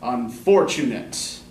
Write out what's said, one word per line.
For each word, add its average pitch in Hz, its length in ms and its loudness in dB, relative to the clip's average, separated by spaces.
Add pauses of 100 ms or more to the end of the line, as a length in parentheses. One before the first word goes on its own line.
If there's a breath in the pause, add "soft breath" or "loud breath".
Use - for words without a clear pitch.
Unfortunate. 123 1400 0 (100)